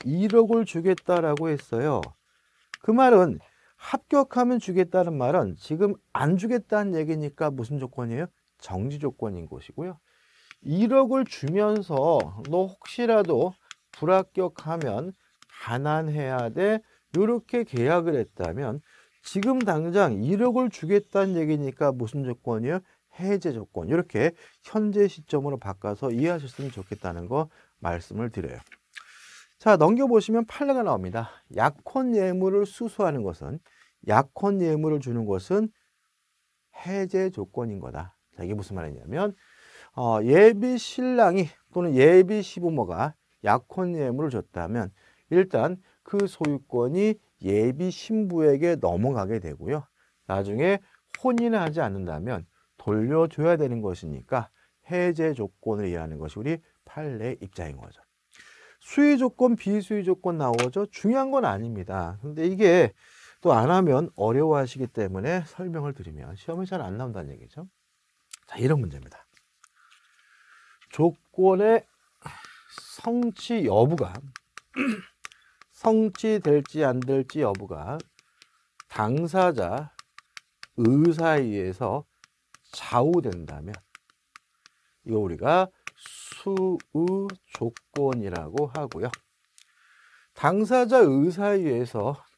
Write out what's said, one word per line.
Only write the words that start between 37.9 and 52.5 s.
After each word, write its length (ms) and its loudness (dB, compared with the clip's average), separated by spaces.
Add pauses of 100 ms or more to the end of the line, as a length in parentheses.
자, 80 -10
이게 100 -4
무슨 220 -8
말이냐면, 580 -6 (600)
어, 280 0
예비 560 6
신랑이 680 0 (260)
또는 200 0
예비 480 8
시부모가 720 -4 (300)
약혼 500 0
예물을 360 -2
줬다면 640 -6 (360)
일단 480 2 (260)
그 240 -2
소유권이 920 -2 (260)
예비 480 0
신부에게 840 0
넘어가게 640 -2
되고요. 460 -8 (400)
나중에 520 0 (440)
혼인을 380 0
하지 200 -2
않는다면 640 -6 (340)